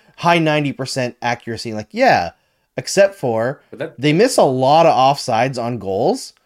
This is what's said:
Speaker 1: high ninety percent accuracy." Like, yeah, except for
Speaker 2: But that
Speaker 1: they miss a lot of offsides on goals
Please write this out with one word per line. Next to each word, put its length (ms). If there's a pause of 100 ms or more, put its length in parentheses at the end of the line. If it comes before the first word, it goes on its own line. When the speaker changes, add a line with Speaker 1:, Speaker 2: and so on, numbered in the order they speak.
(180)
Speaker 1:
high 200
ninety 340
percent 480
accuracy." 540
Like, 160
yeah, 400 (460)
except 400
for 440 (100)
Speaker 2:
But 100
that 200
Speaker 1:
they 120
miss 240
a 80
lot 420
of 80
offsides 680
on 180
goals 540 (140)